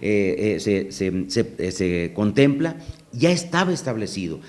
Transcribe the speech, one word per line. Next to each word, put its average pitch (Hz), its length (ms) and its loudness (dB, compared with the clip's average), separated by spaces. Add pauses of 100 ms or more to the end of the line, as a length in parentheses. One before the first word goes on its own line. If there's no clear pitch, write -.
eh, 101 580 2
se, 95 320 0
se, 92 400 -2
se, 113 280 0
eh, 92 120 -2
se 87 440 0
contempla, 139 640 2 (360)
ya 139 180 4
estaba 180 420 0
establecido. 98 760 -4